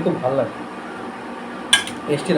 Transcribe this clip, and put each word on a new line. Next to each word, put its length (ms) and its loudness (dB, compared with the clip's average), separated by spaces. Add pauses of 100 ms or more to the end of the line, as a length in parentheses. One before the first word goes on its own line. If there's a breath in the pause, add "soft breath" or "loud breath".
খুব 160 6
ভালো 180 6
লাগে, 140 2 (1500)
টেস্টি 320 0